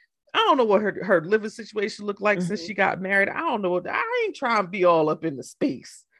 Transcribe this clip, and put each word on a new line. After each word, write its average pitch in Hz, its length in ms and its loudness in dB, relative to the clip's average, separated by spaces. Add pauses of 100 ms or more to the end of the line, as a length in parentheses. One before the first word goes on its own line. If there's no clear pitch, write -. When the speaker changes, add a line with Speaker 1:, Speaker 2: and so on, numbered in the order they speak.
(340)
Speaker 1:
I - 60 2
don't 392 180 4
know 247 80 4
what 214 160 4
her, 196 240 -4
her 180 180 4
living 208 280 0
situation 208 540 -8
looked 202 160 -6
like 202 200 2
since 185 180 -4
Speaker 2:
Mm-hmm. - 80 -12
Speaker 1:
she 220 60 -12
got 190 280 0
married. 196 280 2
I - 100 -6
don't 285 220 -2
know 185 100 -2
what, 180 180 -2
I 466 360 -2
ain't 359 100 -6
trying 233 280 0
to 180 40 -6
be 180 160 -2
all 165 260 6
up 156 140 -4
in 156 140 -4
the 113 60 -12
space, - 600 -6 (160)